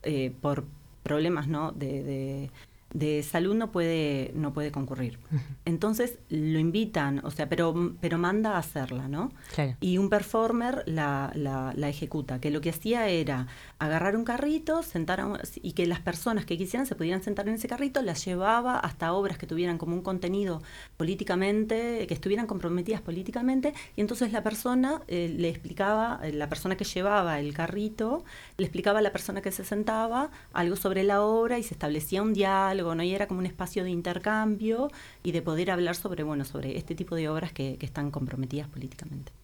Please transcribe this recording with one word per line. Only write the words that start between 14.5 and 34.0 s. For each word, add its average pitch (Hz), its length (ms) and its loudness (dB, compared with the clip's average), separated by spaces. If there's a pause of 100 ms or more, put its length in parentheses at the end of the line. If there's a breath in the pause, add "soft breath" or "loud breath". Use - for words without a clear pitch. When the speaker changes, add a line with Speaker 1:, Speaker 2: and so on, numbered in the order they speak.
Speaker 1:
sentar 180 360 -2
a - 80 0
un, 208 100 -2 (240)
y 180 120 -4
que 175 120 2
las 175 140 0
personas 190 460 -2
que 170 120 -2
quisieran 226 300 -2
se - 80 -4
pudieran 180 260 0
sentar 196 260 -2
en 220 80 0
ese 226 120 -4
carrito, 269 340 0
las 170 240 -2
llevaba 226 540 2
hasta 165 340 -2
obras 196 240 2
que - 80 -8
tuvieran 170 320 0
como 170 180 -2
un 180 60 -2
contenido 185 600 0 (360 loud breath)
políticamente, 208 1120 0
que 170 60 -2
estuvieran 202 340 0
comprometidas 180 540 0
políticamente, 247 720 0 (220 loud breath)
y 208 60 0
entonces 214 300 2
la 220 100 0
persona, 254 680 2
eh, 170 300 0
le 170 120 2
explicaba, 214 760 0
eh, 151 100 -2
la 147 160 -2
persona 185 260 -2
que 196 100 -2
llevaba 185 540 2
el 147 140 -2
carrito, 214 720 -2 (340 loud breath)
le 190 80 2
explicaba 202 340 2
a - 20 6
la 208 100 4
persona 190 300 -4
que 190 100 -2
se 190 120 -6
sentaba 226 680 0 (220 loud breath)
algo 175 220 2
sobre 190 280 2
la 202 180 6
obra 226 380 4
y 220 40 -4
se - 120 -6
establecía 151 480 0
un 214 100 4
diálogo 190 440 4 (180)
¿no? 165 80 0
Y 180 100 2
era 202 140 0
como 185 120 -2
un 185 60 0
espacio 180 380 -2
de 185 80 0
intercambio 214 960 2 (340 loud breath)